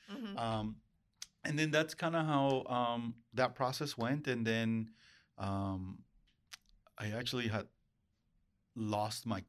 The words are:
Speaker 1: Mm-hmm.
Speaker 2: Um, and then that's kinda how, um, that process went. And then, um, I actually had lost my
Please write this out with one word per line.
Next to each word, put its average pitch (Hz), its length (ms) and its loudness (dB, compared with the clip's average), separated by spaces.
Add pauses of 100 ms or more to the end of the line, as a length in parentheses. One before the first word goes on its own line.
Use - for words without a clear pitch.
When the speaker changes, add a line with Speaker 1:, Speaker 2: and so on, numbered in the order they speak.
Speaker 1:
Mm-hmm. 202 280 -8
Speaker 2:
Um, 110 400 -2 (640)
and 147 160 -2
then 156 120 2
that's 156 220 4
kinda 165 300 0
how, 139 440 4
um, 117 480 0 (180)
that 123 220 4
process 135 420 -2
went. 127 300 0
And 120 180 2
then, 113 440 2 (480)
um, 98 640 -4 (920)
I 107 140 -4
actually 120 360 -2
had 104 200 0 (1080)
lost 107 500 -2
my 104 240 -2